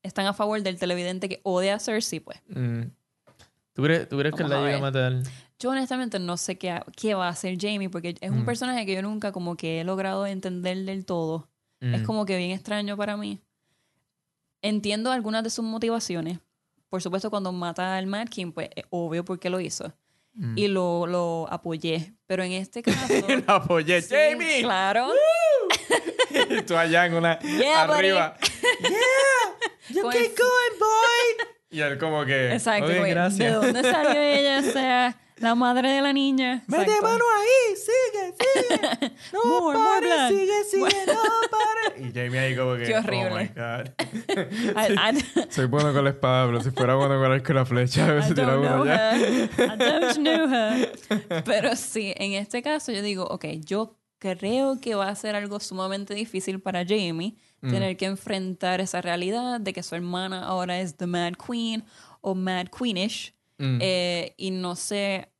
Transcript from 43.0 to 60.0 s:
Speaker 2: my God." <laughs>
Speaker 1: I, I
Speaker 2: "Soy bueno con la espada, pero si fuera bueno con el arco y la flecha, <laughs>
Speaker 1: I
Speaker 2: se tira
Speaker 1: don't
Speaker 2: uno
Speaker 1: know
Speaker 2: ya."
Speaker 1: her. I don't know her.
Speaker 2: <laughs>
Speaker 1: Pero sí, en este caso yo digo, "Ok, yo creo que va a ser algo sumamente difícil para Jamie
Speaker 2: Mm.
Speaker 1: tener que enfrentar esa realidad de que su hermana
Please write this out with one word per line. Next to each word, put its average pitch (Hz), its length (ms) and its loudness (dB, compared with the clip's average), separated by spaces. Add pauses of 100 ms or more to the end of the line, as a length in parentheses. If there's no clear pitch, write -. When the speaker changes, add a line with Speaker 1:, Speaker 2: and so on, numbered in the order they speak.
Speaker 2:
my 196 240 -2
God." 117 340 -6 (380)
<laughs> 392 100 -2 (400)
Speaker 1:
I, 214 400 2
I - 320 -2
Speaker 2:
"Soy 131 160 0
bueno 147 280 2
con 139 100 4
la 139 80 4
espada, 127 340 2
pero 120 160 2
si 113 100 -2
fuera 127 240 2
bueno 139 220 4
con 135 80 4
el 131 140 4
arco 131 120 -2
y 135 40 4
la 131 100 4
flecha, 127 520 4
<laughs> - 20 4
Speaker 1:
I 147 40 2
Speaker 2:
se 156 120 2
tira 135 180 4
Speaker 1:
don't 135 120 4
Speaker 2:
uno 135 180 2
Speaker 1:
know - 20 2
Speaker 2:
ya." 220 320 4
Speaker 1:
her. 233 400 2
I 220 200 2
don't 311 400 2
know 320 360 2
her. 214 920 0
Speaker 2:
<laughs> - 20 -8
Speaker 1:
Pero 220 300 2
sí, 208 420 -6
en 196 160 -4
este 208 280 -6
caso 294 300 -4
yo 202 100 -4
digo, 196 240 -4
"Ok, - 200 -8 (200)
yo 220 300 -4 (240)
creo 233 600 -2
que 226 140 -4
va 196 140 0
a 208 60 -6
ser 214 200 -6
algo 202 240 -6
sumamente 196 560 -6
difícil 190 440 -6
para 180 260 -4
Jamie 185 500 -2 (260)
Speaker 2:
Mm. 127 100 -2
Speaker 1:
tener 190 260 0
que 185 80 -2
enfrentar 185 760 -4
esa 180 200 -4
realidad 202 580 -2
de 202 140 -6
que 180 80 -8
su 170 140 -10
hermana 180 500 -6